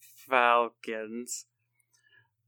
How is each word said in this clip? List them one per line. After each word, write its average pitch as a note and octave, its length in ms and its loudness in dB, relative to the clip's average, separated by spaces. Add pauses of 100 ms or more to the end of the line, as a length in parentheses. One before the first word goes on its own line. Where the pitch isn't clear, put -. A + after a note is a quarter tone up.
falcons. A#2+ 1500 -2 (1000)